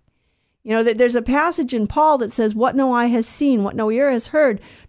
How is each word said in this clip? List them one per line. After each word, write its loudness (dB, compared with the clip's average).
You -6
know, 2
th-, 0
there's 2
a -2
passage -2
in -2
Paul 2
that -6
says, -2
"What 0
no 2
eye 0
has 0
seen, 0
what -6
no -2
ear 2
has -2
heard, 0